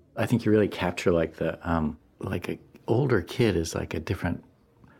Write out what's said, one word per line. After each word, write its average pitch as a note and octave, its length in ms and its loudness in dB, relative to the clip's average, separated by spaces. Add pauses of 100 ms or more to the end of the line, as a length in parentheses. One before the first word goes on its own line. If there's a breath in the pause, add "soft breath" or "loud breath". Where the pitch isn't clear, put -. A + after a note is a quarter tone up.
(180)
I G#2+ 80 0
think A2 200 0
you G#2+ 60 4
really G#2+ 160 6
capture, - 440 0
like, E2 240 2
the, D#2+ 220 -2 (120)
um, D#2 280 0 (220)
like, F2+ 300 -6
a E2+ 100 -6 (280)
older A#2 340 2
kid A2 340 0
is E2 200 -2
like - 180 -6
a - 60 -4
different - 440 -4 (560 soft breath)